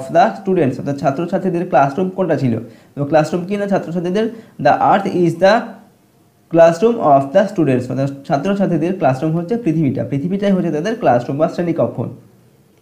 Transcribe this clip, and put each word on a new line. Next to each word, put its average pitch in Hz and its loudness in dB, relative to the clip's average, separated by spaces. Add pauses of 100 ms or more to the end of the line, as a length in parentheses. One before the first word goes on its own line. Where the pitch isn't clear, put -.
(140)
the 170 6
students?", 180 0
অর্থাৎ 139 -6
ছাত্রছাত্রীদের 175 -2
classroom 165 0
কোনটা 180 -2
ছিল? 120 0 (360)
তো 143 -4
classroom 156 0
কি 202 -4
না 202 -4
ছাত্রছাত্রীদের? 180 -2 (320)
"The - 4
earth 185 2
is 170 2
the 196 4 (920)
classroom 165 6
of 139 4 (140)
the 202 4 (100)
students", 135 0
অর্থাৎ 135 -6
ছাত্রছাত্রীদের 180 0
classroom 156 0
হচ্ছে 170 -2
পৃথিবীটা, 160 0
পৃথিবীটাই 180 -2
হচ্ছে 170 0
তাদের 170 -4
classroom 135 0
বা 156 2
শ্রেণীকক্ষ। 160 -2 (800)